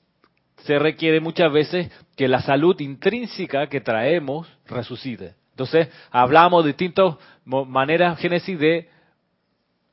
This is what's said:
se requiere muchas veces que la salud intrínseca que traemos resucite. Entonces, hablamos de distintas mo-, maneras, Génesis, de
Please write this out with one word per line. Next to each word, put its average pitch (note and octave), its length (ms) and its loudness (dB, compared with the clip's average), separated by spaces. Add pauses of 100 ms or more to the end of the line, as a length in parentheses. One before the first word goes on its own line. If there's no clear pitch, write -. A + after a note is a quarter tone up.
(640)
se C#3+ 160 2
requiere D#3 400 2
muchas E3 320 0
veces D3+ 400 -2 (240)
que C3+ 100 0
la B2+ 140 2
salud D#3 400 2
intrínseca D3+ 880 -6
que C#3 120 -6
traemos C#3 680 -4 (180)
resucite. A2+ 720 -12 (200)
Entonces, D#3 320 0 (220)
hablamos D#3+ 540 4
de D3 40 0
distintas F3+ 460 0 (320)
mo-, C3+ 180 -4
maneras, D3+ 540 0
Génesis, F3 400 -4
de D#3+ 320 0 (1040)